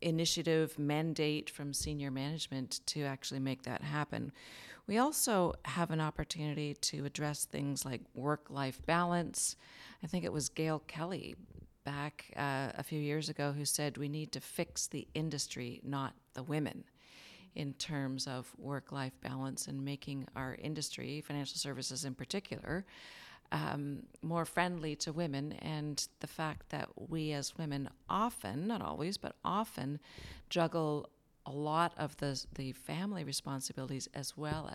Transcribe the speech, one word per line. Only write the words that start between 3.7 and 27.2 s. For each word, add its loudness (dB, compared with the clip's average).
happen. 0
We 4
also 6
have 2
an 4
opportunity 0
to 0
address 0
things 0
like -2
work-life 0
balance. 4
I -2
think 0
it 2
was 2
Gail 0
Kelly -4
back, -4
uh, 2
a -2
few -2
years 2
ago 2
who 0
said, 2
"We 0
need -2
to -4
fix -2
the -4
industry, -2
not -2
the -4
women," 0
in -2
terms 0
of -4
work-life -4
balance -2
and -2
making -4
our -2
industry, -4
financial -2
services -2
in -2
particular, -2
um, 0
more 2
friendly 0
to -2
women, 0
and -2
the -4
fact -4
that -4
we 2